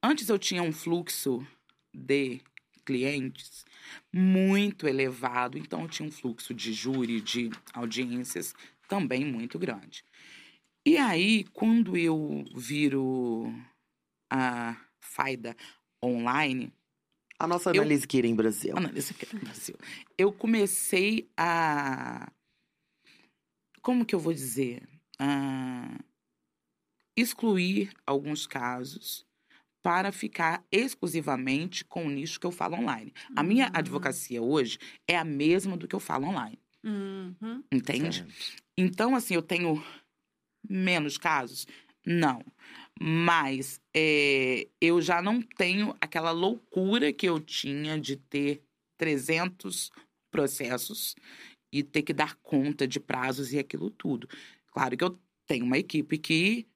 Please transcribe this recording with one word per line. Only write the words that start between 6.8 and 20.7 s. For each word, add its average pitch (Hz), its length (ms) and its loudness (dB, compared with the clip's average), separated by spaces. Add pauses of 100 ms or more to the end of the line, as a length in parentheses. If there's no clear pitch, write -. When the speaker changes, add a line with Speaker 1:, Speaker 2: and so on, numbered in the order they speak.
Speaker 1:
de 117 280 -2 (240)
audiências 120 800 -6 (340)
também 143 380 0
muito 123 340 -6
grande. 120 440 -8 (840)
E 311 120 8
aí, 214 460 6 (100)
quando 220 440 4
eu 156 480 2 (100)
viro 131 960 0 (800)
a 120 440 0 (260)
Faida 123 540 -4 (480)
online, 123 680 0 (680)
Speaker 2:
A - 80 0
nossa 175 240 2
Speaker 1:
eu 185 100 6
Speaker 2:
Annalise 143 260 2
Kirin 117 280 4
Brasil. 110 420 0
Speaker 1:
Annalise - 360 -4
Kirin - 260 -12
Brasil. - 360 -12 (420)
Eu 196 140 4
comecei 208 1040 2